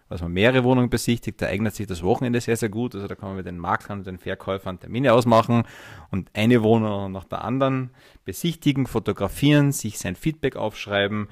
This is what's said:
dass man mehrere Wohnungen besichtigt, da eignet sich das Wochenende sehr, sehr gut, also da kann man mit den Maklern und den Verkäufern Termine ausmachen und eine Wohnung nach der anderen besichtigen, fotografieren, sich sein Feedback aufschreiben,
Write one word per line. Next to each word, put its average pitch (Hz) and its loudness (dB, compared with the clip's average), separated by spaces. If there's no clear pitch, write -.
dass 80 -10
man 85 -4
mehrere 120 4
Wohnungen 123 4
besichtigt, 117 -2
da 87 -2
eignet 104 -2
sich 104 -8
das 90 -8
Wochenende 120 0
sehr, 117 -2
sehr 113 -4
gut, 117 -6
also 98 -8
da 98 -12
kann 101 -12
man 95 -8
mit 92 -10
den 87 -10
Maklern 101 -4
und 95 -12
den 92 -10
Verkäufern 95 -6
Termine 120 0
ausmachen 113 6
und 95 -6
eine 113 4
Wohnung 107 2
nach 95 -10
der - -8
anderen 131 -2
besichtigen, 139 -2
fotografieren, 139 2
sich 110 -8
sein 92 -6
Feedback 156 -4
aufschreiben, 104 -2